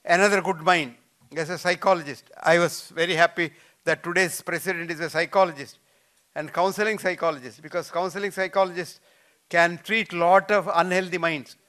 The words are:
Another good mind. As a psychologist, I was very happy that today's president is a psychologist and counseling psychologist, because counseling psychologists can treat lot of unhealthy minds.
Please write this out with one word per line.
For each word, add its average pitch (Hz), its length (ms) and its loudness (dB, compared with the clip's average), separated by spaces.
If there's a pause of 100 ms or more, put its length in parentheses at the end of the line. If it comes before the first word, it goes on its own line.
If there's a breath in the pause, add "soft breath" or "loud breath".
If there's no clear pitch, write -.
Another 196 360 4
good 165 200 -4
mind. 156 340 0 (400)
As 156 140 -4
a 175 80 -6
psychologist, 170 720 -2 (100)
I 170 160 4
was - 380 -2
very 170 180 -2
happy 165 380 2 (320 soft breath)
that 160 180 -2
today's 175 400 -2
president 170 480 -6
is 160 120 -8
a 165 80 -4
psychologist 160 680 0 (580)
and 151 180 -10
counseling 196 460 -2
psychologist, 156 640 -4
because 156 300 -8
counseling 185 400 -4
psychologists 185 680 -2 (500 soft breath)
can 170 340 4
treat 214 300 -2
lot 185 380 4
of 196 220 2
unhealthy 180 440 0
minds. 160 400 -4 (100)